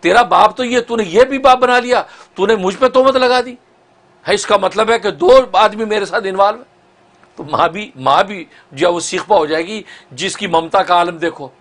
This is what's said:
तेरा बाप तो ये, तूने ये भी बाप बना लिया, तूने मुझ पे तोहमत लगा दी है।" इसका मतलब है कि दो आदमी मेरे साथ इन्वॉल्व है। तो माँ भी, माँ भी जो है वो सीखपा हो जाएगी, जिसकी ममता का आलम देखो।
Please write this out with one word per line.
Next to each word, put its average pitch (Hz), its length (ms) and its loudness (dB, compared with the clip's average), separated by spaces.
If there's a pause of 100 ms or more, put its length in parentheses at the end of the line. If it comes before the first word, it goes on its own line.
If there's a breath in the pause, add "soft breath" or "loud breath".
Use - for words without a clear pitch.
तेरा 196 200 4
बाप 185 340 2
तो 254 80 -4
ये, 247 160 0
तूने 233 240 -4
ये 190 200 4
भी 269 140 -4
बाप 262 200 4
बना 247 200 2
लिया, 240 280 -2 (300 loud breath)
तूने 202 200 0
मुझ 190 180 -2
पे 262 140 2
तोहमत 262 280 2
लगा 254 240 2
दी 247 180 -10 (680)
है।" 180 80 0
इसका 208 240 0
मतलब 196 320 -2
है 233 80 2
कि 208 120 -4
दो 262 460 4
आदमी 208 280 0
मेरे 208 220 -4
साथ 170 200 -4
इन्वॉल्व 196 320 0
है। 247 60 -20 (760)
तो 156 60 -14
माँ 151 260 0
भी, 208 260 -12
माँ 135 280 2
भी 196 220 -12 (280 soft breath)
जो 143 120 -2
है 175 60 2
वो 170 80 -4
सीखपा 185 360 -2
हो 160 100 2
जाएगी, 170 380 -6 (280 loud breath)
जिसकी 180 360 -8
ममता 165 340 0
का 180 140 0
आलम 175 220 -2
देखो। 151 420 -8